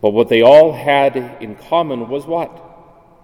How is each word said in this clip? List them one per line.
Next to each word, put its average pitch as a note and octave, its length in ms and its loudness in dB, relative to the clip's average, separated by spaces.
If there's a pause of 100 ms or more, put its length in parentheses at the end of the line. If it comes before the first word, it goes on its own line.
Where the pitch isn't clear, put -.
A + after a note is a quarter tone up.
But G#2+ 100 0
what G#2+ 180 0
they A2+ 120 2
all D3 320 6
had C#3 420 -2 (260)
in G#2+ 140 -16
common C#3 540 -6
was C#3 160 -10
what? E3 400 -10 (580)